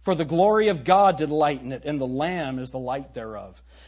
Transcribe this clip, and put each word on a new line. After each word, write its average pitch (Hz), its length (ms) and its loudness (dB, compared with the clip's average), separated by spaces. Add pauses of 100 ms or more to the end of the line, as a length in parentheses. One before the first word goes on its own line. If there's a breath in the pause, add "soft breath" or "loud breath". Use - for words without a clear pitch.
For 190 120 0
the 160 100 -2
glory 208 440 4
of 160 160 -2
God 190 320 6
did 147 140 -2
lighten 147 420 0
it, 127 120 -10
and 147 160 -4
the 131 60 -2
Lamb 139 520 -4
is 127 120 -10
the 135 80 -10
light 127 360 -8
thereof." 107 460 -12 (280 soft breath)